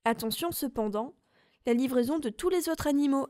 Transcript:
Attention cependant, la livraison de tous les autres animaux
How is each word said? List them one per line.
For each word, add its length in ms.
Attention 480
cependant, 640
la 60
livraison 460
de 100
tous 200
les 200
autres 160
animaux 440